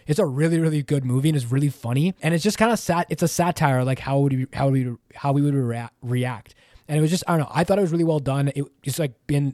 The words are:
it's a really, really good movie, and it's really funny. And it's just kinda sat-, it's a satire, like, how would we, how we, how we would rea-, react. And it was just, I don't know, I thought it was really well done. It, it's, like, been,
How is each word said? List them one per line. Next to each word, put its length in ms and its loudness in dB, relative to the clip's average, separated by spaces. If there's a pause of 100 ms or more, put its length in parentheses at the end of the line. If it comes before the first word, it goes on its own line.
it's 100 0
a 80 2
really, 340 0
really 220 0
good 240 -2
movie, 240 2
and 60 2
it's 100 -2
really 240 0
funny. 540 -2
And 100 0
it's 100 0
just 140 0
kinda 180 4
sat-, 320 -2
it's 140 -6
a 60 2
satire, 560 0
like, 160 -2
how 200 -2
would 140 2
we, 200 -2
how 160 0
we, 280 0 (160)
how 200 -2
we 100 2
would 100 2
rea-, 340 -2 (140)
react. 540 -4 (340)
And 80 0
it 40 4
was 100 2
just, 160 0
I 100 2
don't 40 2
know, 120 -4
I 100 0
thought 140 2
it 40 2
was 100 0
really 120 0
well 160 2
done. 360 0
It, 100 -4 (180)
it's, 140 -4
like, 160 -2 (140)
been, 260 0